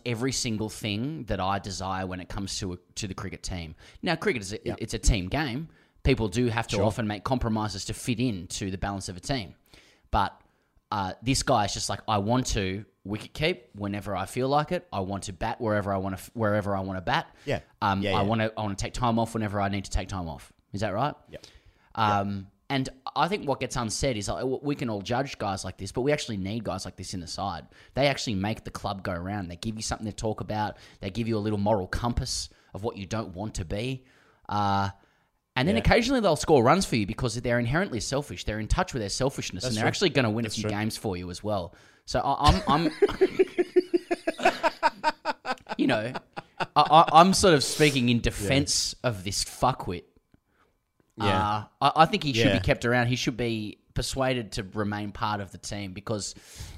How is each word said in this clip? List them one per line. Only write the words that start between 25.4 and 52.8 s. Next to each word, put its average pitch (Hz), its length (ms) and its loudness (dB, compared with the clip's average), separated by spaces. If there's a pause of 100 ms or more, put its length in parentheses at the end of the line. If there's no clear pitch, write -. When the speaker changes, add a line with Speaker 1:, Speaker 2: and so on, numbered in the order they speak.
Speaker 1:
like 95 140 -10
this, 101 160 -8
but - 80 -2
we 139 100 2
actually 147 260 -2
need 98 280 -4
guys 92 180 -6
like 92 140 -14
this 90 160 -10
in 92 80 -6
the 82 60 -12
side. 90 380 -6 (280)
They 139 140 2
actually 131 280 -2
make 101 300 -2
the - 60 -10
club 98 320 -8
go 98 100 -4
round. 90 360 -6
They 87 60 -12
give 110 220 -8
you 110 60 -10
something - 240 -6
to 104 60 -6
talk 107 280 -4
about. 104 340 -2 (240)
They 98 120 -8
give 110 180 -4
you 113 80 0
a - 20 0
little 104 200 -2
moral 101 280 2
compass - 600 -4 (240)
of 95 100 -10
what 113 140 -6
you 98 80 -8
don't 110 280 -6
want 101 220 -8
to 101 100 -4
be. 123 380 -6 (460)
Uh, 98 400 2 (680)
and 131 100 2
then 196 120 4
Speaker 2:
Yeah. 220 60 0
Speaker 1:
occasionally 240 360 4
they'll 190 160 4
score 143 260 6
runs 156 240 6
for - 120 0
you 104 80 2
because 110 340 -2
they're 120 200 0
inherently 120 420 0
selfish. 135 420 -4
They're 107 160 -4
in 104 80 -6
touch - 260 2
with 135 80 -2
their 101 80 -2
selfishness, - 540 -4
Speaker 2:
That's 131 60 0
Speaker 1:
and 113 80 0
they're 110 60 0
Speaker 2:
true. 131 40 4
Speaker 1:
actually 180 220 2
gonna 123 220 4
win 117 120 0
Speaker 2:
That's 104 120 -4
Speaker 1:
a - 40 -4
few 107 40 -2
Speaker 2:
true. 104 80 0
Speaker 1:
games 107 260 -2
for 101 180 -4
you 90 160 -6
as 87 100 -10
well. 101 320 -4 (320)
So - 140 0
I, 139 300 4
I'm, 190 180 6
I'm 160 240 4 (1400)
<laughs> 247 100 0 (1300)
you - 100 2
know, 117 260 0 (460)
I, - 60 0 (160)
I, 147 280 8 (120)
I'm 185 120 8
sort 185 200 8
of 139 100 6
speaking 135 460 4
in 120 80 6
Speaker 2:
Yeah. 110 60 0
Speaker 1:
defense - 800 0
of 101 200 -2
this 98 200 -4
fuckwit. 123 600 -2 (1120)
Speaker 2:
Yeah. 104 480 2 (160)
Speaker 1:
Uh, 139 140 6
I, - 80 8
I - 20 8
think 202 180 -2
he 147 100 0
should 117 140 4
Speaker 2:
Yeah. 98 120 4
Speaker 1:
be 92 40 -4
kept 135 220 2